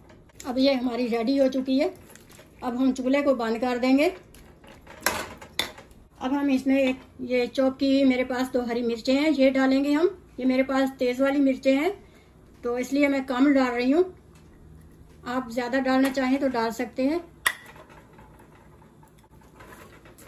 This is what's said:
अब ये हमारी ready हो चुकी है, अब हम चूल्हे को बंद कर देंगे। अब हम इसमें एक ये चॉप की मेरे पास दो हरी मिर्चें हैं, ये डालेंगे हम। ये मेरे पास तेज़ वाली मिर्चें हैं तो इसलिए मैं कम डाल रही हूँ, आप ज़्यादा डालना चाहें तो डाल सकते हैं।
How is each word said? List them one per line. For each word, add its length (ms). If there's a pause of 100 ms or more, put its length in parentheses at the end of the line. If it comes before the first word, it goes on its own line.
(460)
अब 120
ये 160
हमारी 340
ready 280
हो 120
चुकी 300
है, 140 (680)
अब 140
हम 160
चूल्हे 300
को 120
बंद 260
कर 180
देंगे। 300 (2000)
अब 140
हम 180
इसमें 280
एक 220 (220)
ये 260
चॉप 280
की 280
मेरे 200
पास 280
दो 100
हरी 200
मिर्चें 320
हैं, 160
ये 220
डालेंगे 400
हम। 180 (300)
ये 60
मेरे 180
पास 340
तेज़ 240
वाली 180
मिर्चें 340
हैं 200 (680)
तो 160
इसलिए 300
मैं 180
कम 200
डाल 240
रही 200
हूँ, 120 (1200)
आप 240
ज़्यादा 300
डालना 300
चाहें 300
तो 80
डाल 240
सकते 300
हैं। 180 (3000)